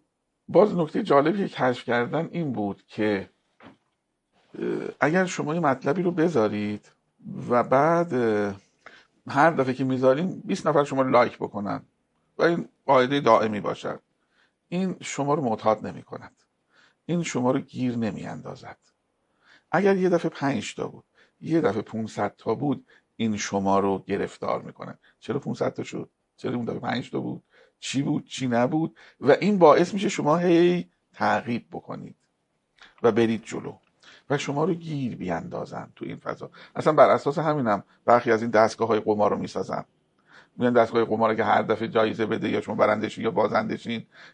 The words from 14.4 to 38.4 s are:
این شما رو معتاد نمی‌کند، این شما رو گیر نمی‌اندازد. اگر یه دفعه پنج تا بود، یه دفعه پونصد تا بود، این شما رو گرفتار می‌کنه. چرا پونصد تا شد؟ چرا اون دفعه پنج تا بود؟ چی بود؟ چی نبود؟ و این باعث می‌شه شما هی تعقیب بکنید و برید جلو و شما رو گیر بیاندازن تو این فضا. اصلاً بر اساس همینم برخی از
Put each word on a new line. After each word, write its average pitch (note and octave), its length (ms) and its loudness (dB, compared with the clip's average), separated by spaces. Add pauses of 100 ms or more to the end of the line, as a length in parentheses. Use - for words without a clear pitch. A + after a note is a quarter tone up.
این F#3 320 -2
شما C#3+ 320 -2
رو D#3+ 80 0
معتاد A2 460 0
نمی‌کند، - 480 -14 (680)
این E3+ 180 -2
شما B2+ 280 0
رو C3+ 80 2
گیر B2 380 -4
نمی‌اندازد. - 800 -8 (1000)
اگر G3 220 4
یه F#3 120 2
دفعه E3+ 200 2
پنج - 460 -4
تا - 120 -6
بود، - 160 -16 (380)
یه E3 200 0
دفعه G#2 200 0
پونصد G#2+ 560 -6
تا A2 180 -4
بود، C3+ 300 -4 (300)
این A2 220 -2
شما G2 420 0
رو G2 280 0
گرفتار - 540 -4
می‌کنه. - 360 -16 (220)
چرا - 200 -6
پونصد - 340 -2
تا - 100 -8
شد؟ - 260 -10 (280)
چرا - 180 -6
اون A#2+ 100 -4
دفعه - 140 -6
پنج - 320 -6
تا C3+ 80 -4
بود؟ - 240 -8 (360)
چی - 220 -4
بود؟ D3 240 -2
چی C3 220 -6
نبود؟ B2+ 500 0 (240)
و C3 100 6
این G3+ 260 4
باعث E3 360 8
می‌شه G3 160 -2
شما D3 280 0
هی F3 500 4 (260)
تعقیب G#2+ 580 -2
بکنید - 440 -14 (880)
و A#2 80 6
برید A2+ 320 2
جلو - 300 -10 (560)
و C#3+ 80 0
شما C#3+ 280 -2
رو F3+ 80 0
گیر D3+ 420 -6
بیاندازن - 800 -8
تو - 100 -12
این - 120 -10
فضا. - 320 -12 (260)
اصلاً D#3 180 2
بر F3+ 160 8
اساس D#3 300 2
همینم C#3 440 0 (220)
برخی A#2 260 4
از A2 100 2